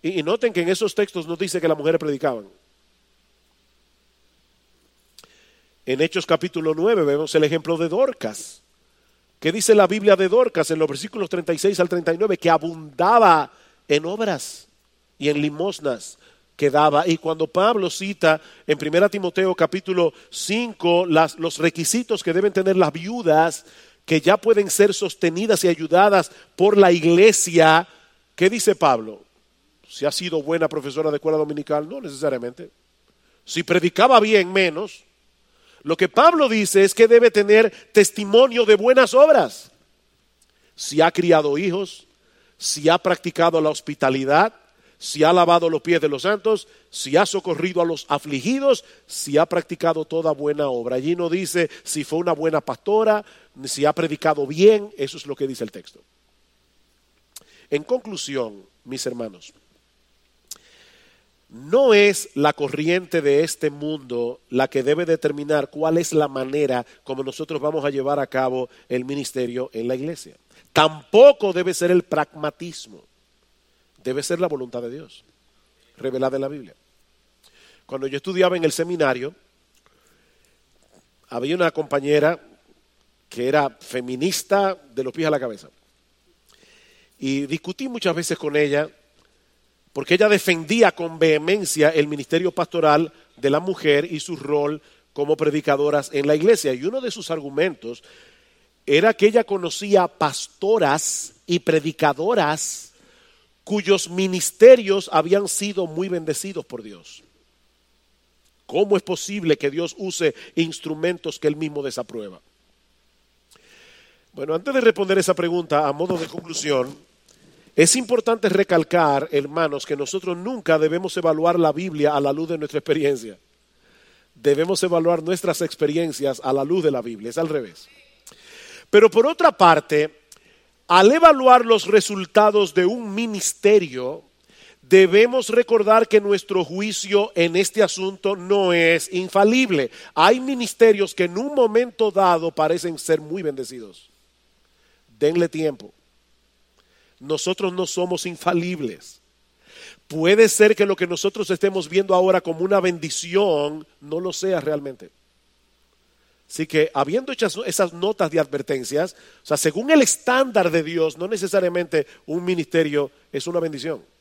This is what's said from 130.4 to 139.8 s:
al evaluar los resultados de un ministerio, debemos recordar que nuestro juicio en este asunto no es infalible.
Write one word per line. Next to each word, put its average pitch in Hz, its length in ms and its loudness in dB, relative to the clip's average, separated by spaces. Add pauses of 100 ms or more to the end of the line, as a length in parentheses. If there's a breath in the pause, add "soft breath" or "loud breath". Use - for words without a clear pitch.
al 190 240 6
evaluar 262 540 8
los 226 220 2
resultados 208 880 2
de 180 100 2
un 214 300 -4
ministerio, 180 1080 -2 (640 soft breath)
debemos 208 640 4
recordar 226 580 4
que 214 140 4
nuestro 196 420 -2
juicio 202 720 -2
en 170 220 0
este 202 260 0
asunto 190 540 -2
no 185 360 0
es 165 400 2
infalible. 190 760 0 (240 loud breath)